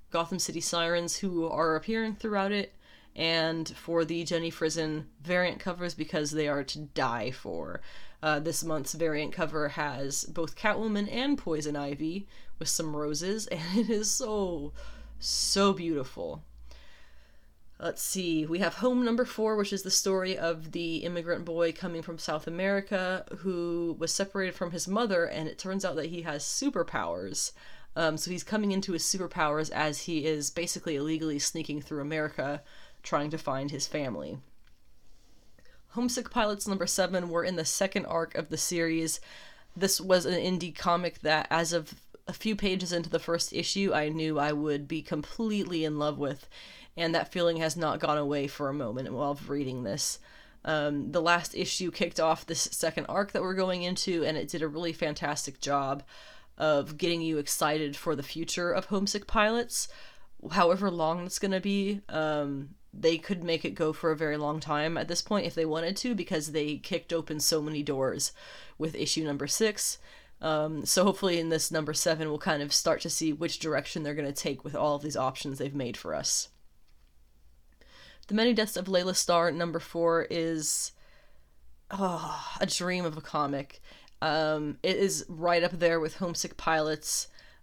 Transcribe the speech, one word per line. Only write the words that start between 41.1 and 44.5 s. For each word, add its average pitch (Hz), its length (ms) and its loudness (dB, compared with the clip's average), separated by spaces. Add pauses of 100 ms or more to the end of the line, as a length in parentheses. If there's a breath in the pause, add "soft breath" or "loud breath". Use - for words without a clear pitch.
that, 156 300 4
as 165 220 2
of 165 220 -2 (340)
a 185 40 -6
few 214 220 0
pages 185 380 0
into 170 160 0
the 165 100 2
first - 340 0
issue, 196 420 2
I 151 160 4
knew 156 280 0
I 147 140 4